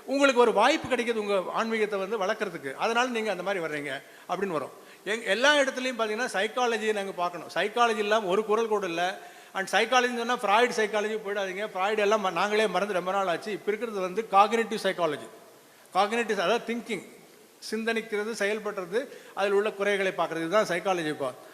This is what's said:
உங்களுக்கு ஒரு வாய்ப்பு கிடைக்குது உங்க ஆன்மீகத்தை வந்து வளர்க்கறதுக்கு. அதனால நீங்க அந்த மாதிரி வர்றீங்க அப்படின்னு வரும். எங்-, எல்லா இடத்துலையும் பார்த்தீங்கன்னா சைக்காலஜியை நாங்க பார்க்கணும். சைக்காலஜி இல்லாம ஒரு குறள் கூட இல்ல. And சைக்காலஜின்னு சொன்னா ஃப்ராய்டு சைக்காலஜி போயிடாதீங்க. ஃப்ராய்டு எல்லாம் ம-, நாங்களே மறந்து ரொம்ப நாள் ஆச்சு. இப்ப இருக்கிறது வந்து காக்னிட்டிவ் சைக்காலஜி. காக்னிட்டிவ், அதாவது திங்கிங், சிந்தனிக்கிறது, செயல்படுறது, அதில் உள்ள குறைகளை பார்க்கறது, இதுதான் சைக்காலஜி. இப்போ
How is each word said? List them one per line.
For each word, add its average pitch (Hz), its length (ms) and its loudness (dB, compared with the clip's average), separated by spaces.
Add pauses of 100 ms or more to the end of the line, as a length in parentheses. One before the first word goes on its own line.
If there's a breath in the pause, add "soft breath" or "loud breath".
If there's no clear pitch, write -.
உங்களுக்கு 269 360 4
ஒரு 220 120 6
வாய்ப்பு 254 420 4
கிடைக்குது 233 180 -2
உங்க 202 380 0
ஆன்மீகத்தை 208 480 0
வந்து 196 200 -4
வளர்க்கறதுக்கு. 185 540 -4
அதனால 233 340 0
நீங்க 220 240 -2
அந்த 180 120 -6
மாதிரி 190 180 -2
வர்றீங்க 147 400 -6 (280 loud breath)
அப்படின்னு 185 180 -2
வரும். 147 240 -4 (340 loud breath)
எங்-, 220 180 -4
எல்லா 240 320 4
இடத்துலையும் 254 440 0
பார்த்தீங்கன்னா 220 340 -2
சைக்காலஜியை 220 600 0
நாங்க 196 180 -4
பார்க்கணும். 175 420 -6
சைக்காலஜி 220 440 2
இல்லாம 214 300 0
ஒரு 196 180 2
குறள் 220 220 2
கூட 208 180 0
இல்ல. 180 340 -2 (340 loud breath)
And 190 140 -4
சைக்காலஜின்னு 240 500 2
சொன்னா 233 200 -2
ஃப்ராய்டு 214 280 4
சைக்காலஜி 214 600 0
போயிடாதீங்க. 196 500 -4
ஃப்ராய்டு 202 220 0
எல்லாம் 208 280 4
ம-, 185 60 2
நாங்களே 208 360 2
மறந்து 196 260 0
ரொம்ப 180 180 -2
நாள் 196 160 0
ஆச்சு. 175 240 -2
இப்ப 202 200 -4
இருக்கிறது 214 280 -4
வந்து 185 320 -2
காக்னிட்டிவ் 220 520 4
சைக்காலஜி. 165 440 -2 (680 loud breath)
காக்னிட்டிவ், 208 460 2
அதாவது 214 340 0
திங்கிங், 226 400 -8 (580)
சிந்தனிக்கிறது, 220 600 -2
செயல்படுறது, 208 760 -2 (260 loud breath)
அதில் 202 180 0
உள்ள 202 200 2
குறைகளை 196 460 0
பார்க்கறது, 165 180 0
இதுதான் 170 320 2
சைக்காலஜி. 175 400 0
இப்போ 135 260 -4 (200 loud breath)